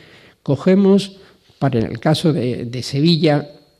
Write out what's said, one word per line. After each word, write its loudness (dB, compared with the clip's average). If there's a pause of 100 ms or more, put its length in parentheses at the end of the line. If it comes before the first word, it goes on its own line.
(420)
cogemos, 2 (400)
para 0
el -4
caso 0
de, -4
de -10
Sevilla, 0 (300)